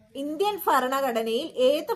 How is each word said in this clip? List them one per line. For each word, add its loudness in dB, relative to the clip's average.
ഇന്ത്യൻ -2
ഭരണഘടനയിൽ 0
ഏത് 2